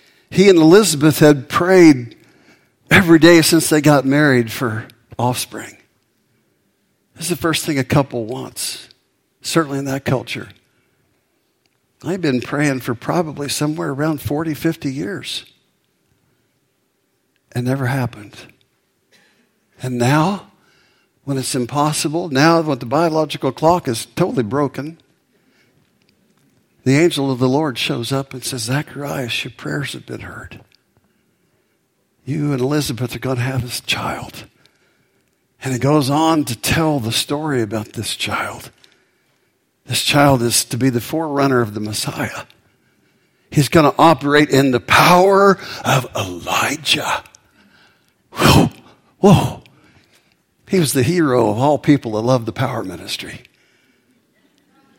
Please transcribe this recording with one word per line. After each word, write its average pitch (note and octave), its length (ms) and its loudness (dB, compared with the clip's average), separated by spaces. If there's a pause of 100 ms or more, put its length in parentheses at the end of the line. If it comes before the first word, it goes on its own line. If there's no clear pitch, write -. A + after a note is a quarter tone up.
(300)
he F#3+ 180 4
and F3+ 120 8
Elizabeth D#3 580 6
had D3 300 6
prayed E3 680 4 (720)
every E3+ 300 6
day E3 240 8
since D#3+ 260 2
they D#3 120 2
got C#3+ 240 4
married C3+ 480 2
for A2 340 -6 (320)
offspring. - 580 -6 (1400)
This E3 80 -14
is F3 60 -6
the E3+ 60 -4
first D#3+ 300 -4
thing C#3+ 140 -2
a B2+ 40 -2
couple B2 420 -2
wants, - 600 -12 (540)
certainly C#3 360 -2
in C#3 60 -6
that C3+ 200 -6
culture. - 440 -4 (1500)
I've F3+ 180 -6
been C3+ 200 0
praying C#3+ 400 -2
for B2 140 -6
probably D3 540 -6
somewhere D3+ 420 -4
around D3 320 -4
forty, D#3 320 -4
fifty D#3 380 -4
years. D#3+ 520 -10 (2000)
It B2 80 -4
never C3 240 -2
happened. A#2+ 480 -6 (1500)
And B2+ 160 -6
now, D#3 520 0 (760)
when C#3 120 -4
it's C3 180 -6
impossible, D3 760 -2
now D#3+ 320 4
when D3+ 160 -2
the B2+ 80 -12
biological D#3 680 -2
clock E3+ 340 0
is - 200 -4
totally F#3 360 -2
broken, C3+ 560 -6 (1900)
the C3 120 4
angel C#3+ 340 0
of B2+ 80 -4
the B2+ 100 2
Lord C3+ 300 -2
shows B2 320 -6
up C3+ 220 -6
and B2+ 100 -14
says, B2 200 -8
"Zacharias, C#3+ 840 -6
your B2 120 -14
prayers D3 360 -8
have B2+ 140 -16
been A#2+ 160 -12
heard. - 420 -18 (1600)
You D3 280 -4
and C3 80 -2
Elizabeth C3 540 -4
are A#2 60 -12
gonna C3 200 -4
have B2+ 220 -4
this B2 180 -10
child." - 640 -8 (1160)
And C3 100 -6
he B2 60 -4
goes C3+ 320 2
on D#3 360 2
to A#2 100 -6
tell D#3 420 0
the A2+ 140 -4
story C#3+ 500 -2
about G#2+ 300 -6
this - 240 -10
child. - 560 -8 (1120)
This A#2+ 160 -4
child C#3+ 400 4
is A#2 220 0
to - 120 -6
be C3 140 0
the A#2 100 -2
forerunner C#3 600 -2
of G#2 140 -4
the G#2 60 -8
Messiah. G#2+ 640 -8 (1040)
He's D3 180 2
gonna D3+ 300 4
operate D3 500 4
in C3+ 220 4
the A#2+ 100 0
power F#3+ 800 4 (260)
of B2 220 0 (100)
Elijah. - 1080 -4 (1080)
Whoa, - 380 2 (480)
whoa. - 440 4 (1080)
He F#3+ 120 2
was C#3 140 0
the C3+ 80 2
hero B2+ 480 2
of G#2 80 -2
all C#3 200 2
people C3+ 340 0
that G#2+ 100 -2
loved A#2+ 240 2
the A2+ 60 -4
power B2+ 300 -4
ministry. - 600 -12 (1600)